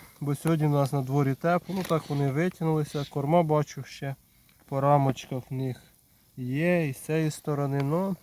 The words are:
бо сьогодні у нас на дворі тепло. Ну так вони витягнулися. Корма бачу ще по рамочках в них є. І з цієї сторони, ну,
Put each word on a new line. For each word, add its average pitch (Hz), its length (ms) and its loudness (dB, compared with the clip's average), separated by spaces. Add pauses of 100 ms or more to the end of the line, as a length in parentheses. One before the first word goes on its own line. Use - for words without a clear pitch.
(220)
бо 143 140 -2
сьогодні 160 300 0
у 151 40 4
нас 143 240 2
на 143 80 2
дворі 135 340 2
тепло. 175 420 -2
Ну 185 60 -4
так 160 260 -2
вони 143 220 0
витягнулися. 156 760 -2
Корма 151 340 2
бачу 151 400 0
ще - 320 -10 (500)
по 139 160 -4
рамочках 139 680 2
в 139 40 -8
них 131 300 -6 (540)
є. 151 520 0
І 131 40 -4
з - 40 -14
цієї 156 340 -2
сторони, 139 520 -2
ну, 175 400 0